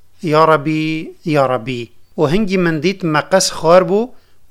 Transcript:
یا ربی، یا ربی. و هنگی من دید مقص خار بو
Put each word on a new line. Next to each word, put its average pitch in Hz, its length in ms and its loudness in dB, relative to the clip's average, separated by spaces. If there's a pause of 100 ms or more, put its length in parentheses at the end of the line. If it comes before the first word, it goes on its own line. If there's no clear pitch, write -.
(220)
یا 156 220 2
ربی، 156 640 -2 (140)
یا 147 220 2
ربی. 123 440 -6 (280)
و 156 80 2
هنگی 190 300 0
من 170 240 0
دید 185 260 -4
مقص 156 440 0
خار 175 340 4
بو 202 240 -2 (420)